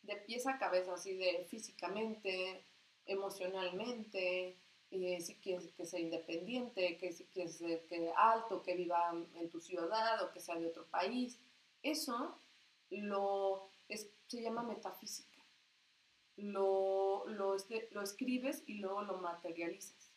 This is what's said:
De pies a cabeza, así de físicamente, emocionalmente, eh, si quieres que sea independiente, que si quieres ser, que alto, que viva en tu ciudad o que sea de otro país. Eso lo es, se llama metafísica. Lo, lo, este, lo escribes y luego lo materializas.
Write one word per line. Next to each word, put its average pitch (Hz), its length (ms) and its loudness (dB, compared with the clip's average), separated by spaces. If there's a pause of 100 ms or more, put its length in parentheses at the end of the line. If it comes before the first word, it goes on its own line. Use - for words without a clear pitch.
De 208 140 -6
pies 233 300 -4
a 269 120 2
cabeza, 180 360 4
así 190 200 -4
de 180 340 2
físicamente, 190 1120 -2 (420)
emocionalmente, 190 1500 -2 (340)
eh, 180 300 0
si - 140 -8
quieres 180 380 -4
que 175 120 -6
sea 175 140 -4
independiente, 175 1000 0
que 175 160 -4
si - 120 -12
quieres 170 320 -6
ser, 165 300 0
que 170 280 0
alto, 220 460 6
que 180 140 0
viva 170 360 2 (240)
en 170 140 -4
tu 170 100 -8
ciudad 208 640 2
o 180 80 -4
que 175 100 -14
sea 170 140 -4
de 165 120 -2
otro - 180 -6
país. 233 540 0 (420)
Eso 285 540 0 (540)
lo 196 800 2 (180)
es, 214 200 -6 (200)
se 233 140 -6
llama 226 220 0
metafísica. - 760 -6 (960)
Lo, 196 920 4
lo, 196 280 2
este, 220 360 -4
lo 202 100 -4
escribes 254 680 0
y 214 80 -6
luego 202 280 -2
lo 190 140 -2
materializas. 170 1000 -6